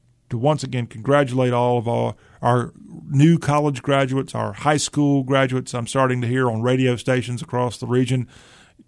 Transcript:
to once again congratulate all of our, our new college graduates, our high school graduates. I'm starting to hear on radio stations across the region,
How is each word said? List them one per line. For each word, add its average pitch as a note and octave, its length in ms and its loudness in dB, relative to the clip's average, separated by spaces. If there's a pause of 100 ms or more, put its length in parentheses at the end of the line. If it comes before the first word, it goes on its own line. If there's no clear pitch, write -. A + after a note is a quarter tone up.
(320)
to A#2+ 60 -6
once C#3+ 260 0
again B2 240 -6
congratulate B2+ 680 0
all B2 240 2
of A#2 100 -4
our, A#2 280 -2 (260)
our A#2+ 320 0 (340)
new D#3+ 300 6
college D3 460 0
graduates, C3+ 500 -2
our A2 200 -4
high D3 240 0
school C#3+ 460 0
graduates. B2+ 520 0
I'm B2 100 -6
starting B2+ 360 0
to A#2 60 -2
hear B2+ 220 0
on A2 140 -4
radio B2+ 320 2
stations B2 480 -2
across B2 340 -4
the A#2+ 80 -12
region, B2+ 420 0 (600)